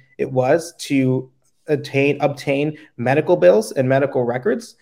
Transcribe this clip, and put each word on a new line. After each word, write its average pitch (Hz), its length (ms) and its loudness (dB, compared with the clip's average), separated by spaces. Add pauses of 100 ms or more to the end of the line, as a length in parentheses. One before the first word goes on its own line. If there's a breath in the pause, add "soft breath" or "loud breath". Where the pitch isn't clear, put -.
(160 loud breath)
it 135 160 -4
was 139 460 0
to 131 520 0 (360)
attain, 139 540 0
obtain 147 580 -2 (180 loud breath)
medical 151 400 2
bills 190 360 4
and 131 140 0
medical 135 380 2
records, 135 580 -4